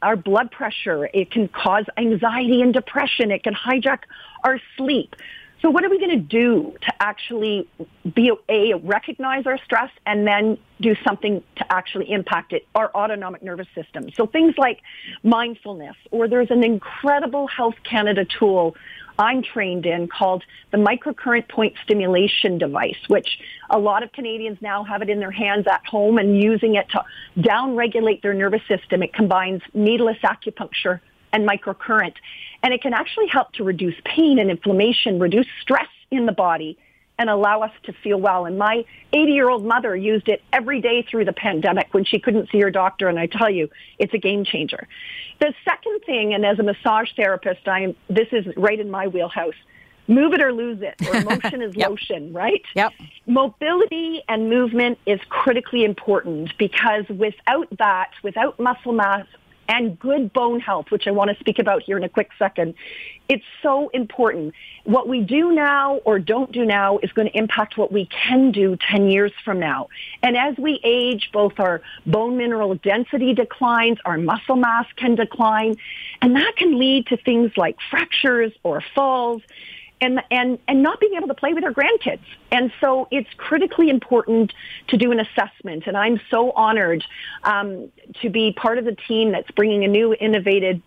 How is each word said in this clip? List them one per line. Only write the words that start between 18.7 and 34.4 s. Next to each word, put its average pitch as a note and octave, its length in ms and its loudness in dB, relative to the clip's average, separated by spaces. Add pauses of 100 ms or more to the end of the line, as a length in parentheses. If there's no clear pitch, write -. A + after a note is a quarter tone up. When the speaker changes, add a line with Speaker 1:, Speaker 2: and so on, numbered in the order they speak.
Speaker 1:
I'm A#3+ 220 2
trained F3+ 460 -4
in E3+ 200 -2
called F#3 360 -2 (260)
the G#3 80 0
microcurrent A#3 720 0
point A3 240 0 (100)
stimulation F#3+ 760 2
device, C#3+ 480 -2
which - 320 0 (280)
a G#3+ 120 2
lot G#3 240 0
of A#3 80 -14
Canadians A3 500 -8
now G#3 220 -6
have G#3 180 -6
it G3+ 80 -6
in G#3 100 0
their F#3+ 120 -6
hands G3+ 340 -2
at F#3+ 220 2
home G#3+ 320 4
and G3+ 200 4
using A3 360 4
it G3+ 160 0
to G#3+ 120 -2 (360)
downregulate A3+ 800 2
their G3+ 140 0
nervous G3 320 0
system. F#3 340 0
It - 120 -4
combines F#3 500 0 (100)
needless A3+ 500 2
acupuncture G3 760 -4 (340)
and G#3 160 2
microcurrent, G3+ 640 -2 (480)
and B3 140 0
it B3 60 -4
can B3 120 -2
actually F4 340 -2
help - 260 0
to G#3+ 100 -6
reduce F3+ 320 -2 (100)
pain D4+ 320 4
and G3 140 4